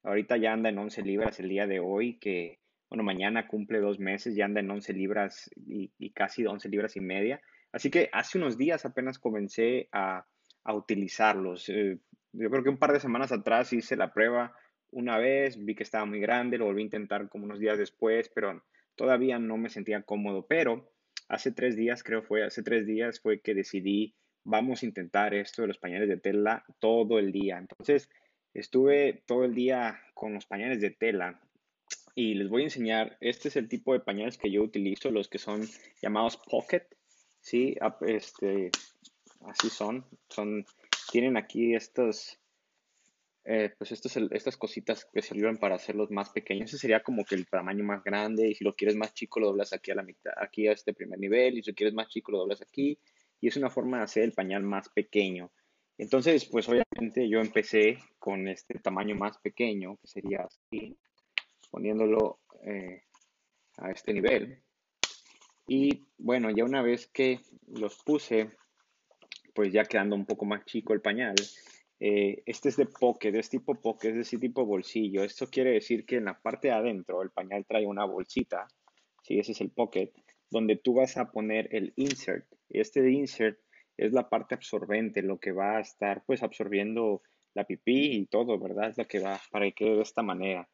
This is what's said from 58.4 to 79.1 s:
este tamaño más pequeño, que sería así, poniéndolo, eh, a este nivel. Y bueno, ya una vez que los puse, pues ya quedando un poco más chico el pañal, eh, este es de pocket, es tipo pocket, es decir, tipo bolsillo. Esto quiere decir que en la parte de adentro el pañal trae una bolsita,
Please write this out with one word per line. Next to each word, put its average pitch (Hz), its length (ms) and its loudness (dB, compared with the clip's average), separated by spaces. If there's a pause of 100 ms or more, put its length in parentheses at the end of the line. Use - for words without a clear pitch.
este - 320 -10
tamaño 101 360 -2
más 101 220 -4
pequeño, 101 580 -4
que - 120 -20
sería 101 320 -6
así, - 580 -12 (720)
poniéndolo, 107 720 0 (260)
eh, 92 380 -12 (760)
a - 120 -8
este - 220 -6
nivel. 131 460 0 (1080)
Y 135 380 2 (140)
bueno, 117 320 2
ya 110 140 2
una 131 180 0
vez 120 240 2
que 131 340 0 (260)
los - 380 -6
puse, 113 460 2 (1040)
pues 101 180 2
ya 104 120 6
quedando 104 300 0
un 101 120 -4
poco 107 180 -4
más 101 220 -4
chico 110 260 -4
el 107 80 2
pañal, 110 340 -2 (640)
eh, 101 460 0
este 117 240 -4
es 127 80 0
de 139 80 4
pocket, 117 520 0
es 113 120 -2
tipo 131 320 -4
pocket, 110 300 -2
es 110 60 -4
decir, 117 220 -4
tipo 123 280 -2
bolsillo. 98 580 -2
Esto 123 240 -6
quiere 131 220 2
decir 113 340 2
que 123 120 -2
en 110 100 -2
la 92 120 -6
parte 123 300 -2
de 120 60 2
adentro 95 480 -2
el 95 80 -6
pañal 98 340 -6
trae 107 220 0
una 101 180 -4
bolsita, 95 640 -4 (540)